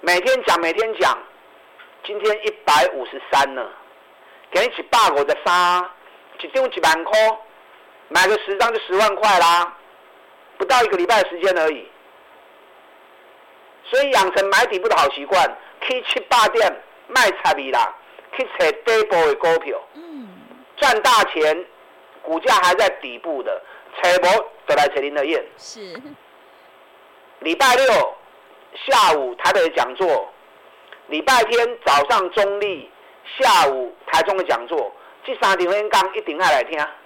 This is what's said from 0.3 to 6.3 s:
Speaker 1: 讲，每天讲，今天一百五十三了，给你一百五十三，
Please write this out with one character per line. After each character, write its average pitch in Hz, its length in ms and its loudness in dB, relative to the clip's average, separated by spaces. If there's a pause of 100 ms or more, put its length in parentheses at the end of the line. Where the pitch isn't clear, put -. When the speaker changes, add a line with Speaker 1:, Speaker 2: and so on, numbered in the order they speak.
Speaker 1:
讲， 175 140 0
每 165 140 -4
天 226 220 -4
讲， 135 200 0 (880)
今 208 160 -10
天 208 240 0
一 214 60 -2 (160)
百 156 300 4
五 127 100 -8
十 135 160 -14 (100)
三 135 220 0
了， 117 180 -10 (760)
给 180 120 0
你 240 140 -2
一 - 60 -12
百 - 160 0 (140)
五 143 80 0
十 143 260 0
三， 180 420 2 (540)